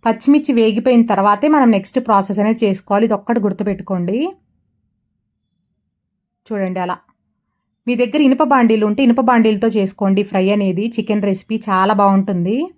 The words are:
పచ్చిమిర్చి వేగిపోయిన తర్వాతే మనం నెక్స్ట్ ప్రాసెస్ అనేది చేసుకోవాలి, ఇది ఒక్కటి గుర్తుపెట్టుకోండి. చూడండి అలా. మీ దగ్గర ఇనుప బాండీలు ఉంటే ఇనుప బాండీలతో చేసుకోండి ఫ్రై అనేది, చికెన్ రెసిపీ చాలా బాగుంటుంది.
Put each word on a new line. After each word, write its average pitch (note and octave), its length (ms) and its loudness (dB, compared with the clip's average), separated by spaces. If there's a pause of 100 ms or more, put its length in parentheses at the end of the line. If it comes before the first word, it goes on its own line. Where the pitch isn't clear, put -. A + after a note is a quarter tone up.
పచ్చిమిర్చి C#4 520 0
వేగిపోయిన A#3 540 2
తర్వాతే G3+ 420 2
మనం C4+ 220 4
నెక్స్ట్ G3 220 -4 (100)
ప్రాసెస్ G3 340 0
అనేది A3+ 220 0
చేసుకోవాలి, G3+ 440 0
ఇది A3 100 0
ఒక్కటి A#3 280 -4
గుర్తుపెట్టుకోండి. F#3+ 720 -4 (2250)
చూడండి F#3 380 -6
అలా. F3+ 100 -6 (920)
మీ A#3+ 160 -2
దగ్గర B3 260 -2
ఇనుప C4+ 240 2
బాండీలు A3+ 380 2
ఉంటే G#3 180 -2
ఇనుప A#3 220 2
బాండీలతో A3+ 480 2
చేసుకోండి G3 540 -2
ఫ్రై F#3+ 120 0 (120)
అనేది, G3 300 -2 (120)
చికెన్ G#3+ 320 -4
రెసిపీ G3 280 -6 (120)
చాలా G3 320 2
బాగుంటుంది. G3 560 0 (200)